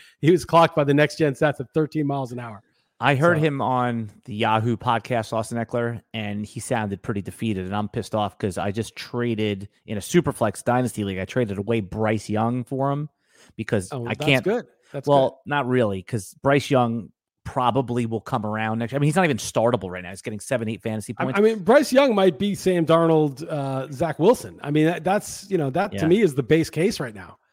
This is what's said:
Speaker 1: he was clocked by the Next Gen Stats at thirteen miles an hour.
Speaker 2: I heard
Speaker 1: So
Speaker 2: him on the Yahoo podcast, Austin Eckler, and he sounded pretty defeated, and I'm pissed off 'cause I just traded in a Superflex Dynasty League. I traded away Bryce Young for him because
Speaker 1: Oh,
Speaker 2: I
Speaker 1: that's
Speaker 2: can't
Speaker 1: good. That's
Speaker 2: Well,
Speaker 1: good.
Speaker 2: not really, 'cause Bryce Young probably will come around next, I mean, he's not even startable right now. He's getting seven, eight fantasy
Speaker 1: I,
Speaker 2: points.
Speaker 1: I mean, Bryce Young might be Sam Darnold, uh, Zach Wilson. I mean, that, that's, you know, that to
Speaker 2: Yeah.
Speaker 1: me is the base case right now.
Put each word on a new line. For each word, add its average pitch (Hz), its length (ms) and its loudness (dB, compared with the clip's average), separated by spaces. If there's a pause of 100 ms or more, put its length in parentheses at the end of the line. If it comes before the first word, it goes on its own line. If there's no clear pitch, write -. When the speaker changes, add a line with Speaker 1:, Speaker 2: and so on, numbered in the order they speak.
(220)
Speaker 1:
he 147 80 4
was 175 160 4
clocked 165 300 4
by 151 80 4
the 143 100 2
Next 147 240 4
Gen 147 160 2
Stats 147 260 0
at 131 140 -10
thirteen 156 320 -2
miles 139 260 -4
an 123 60 -10
hour. 113 240 -12 (380)
Speaker 2:
I 131 160 6
heard 160 220 4
Speaker 1:
So 151 60 2
Speaker 2:
him 139 180 0
on 117 480 0 (140)
the - 100 -12
Yahoo 110 440 2
podcast, 117 560 -2
Austin 113 240 -4
Eckler, 117 440 -4 (120)
and 104 320 -6
he - 160 -14
sounded 107 400 -4
pretty 101 200 -4
defeated, 95 440 -4
and 98 100 -6
I'm 107 140 -4
pissed - 260 -8
off 104 220 -2
'cause 95 200 -4
I 98 140 -2
just 107 240 -6
traded 107 720 -4 (180)
in 110 120 -8
a 92 40 -6
Superflex - 640 -2
Dynasty 120 400 0
League. 95 160 -4
I 95 60 -4
traded 101 320 -2
away 110 240 -2
Bryce 107 480 -2
Young 117 340 -2
for 135 280 -2
him 147 180 -4 (480)
because 107 340 -2
Speaker 1:
Oh, 123 140 -8
Speaker 2:
I 113 40 -6
Speaker 1:
that's 110 140 -4
Speaker 2:
can't 139 220 2
Speaker 1:
good. 208 200 -2 (280)
That's 143 140 -6
Speaker 2:
Well, 139 380 4
Speaker 1:
good. - 40 -12
Speaker 2:
not 143 180 -2
really, 107 360 2
'cause - 380 -8
Bryce 139 280 2
Young 120 400 0 (340)
probably 123 640 0
will 110 160 -4
come 110 240 -4
around 110 340 -2
next, 117 140 -4
I 139 40 -2
mean, 143 80 2
he's 156 100 2
not 185 100 4
even 135 120 2
startable 110 540 0
right 90 100 -8
now. 87 80 -12
He's 98 140 -14
getting 107 160 -8
seven, 117 280 -4
eight 110 140 -6
fantasy 110 360 -6
Speaker 1:
I, 170 80 -2
Speaker 2:
points. 131 120 -2
Speaker 1:
I 202 60 4
mean, 220 160 4
Bryce 233 320 4
Young 262 240 4
might 190 240 4
be 202 160 -2
Sam 175 300 0
Darnold, 156 640 4
uh, 135 440 -6
Zach 151 280 -4
Wilson. 170 440 2
I 147 80 -6
mean, 156 140 4
that, 165 180 0
that's, 196 480 -2
you 185 60 0
know, 143 140 0
that 190 200 -2
to - 60 -8
Speaker 2:
Yeah. 156 100 0
Speaker 1:
me 196 140 6
is 160 120 4
the 131 100 -2
base 156 280 2
case 180 280 0
right 120 140 -6
now. 90 240 -18 (160)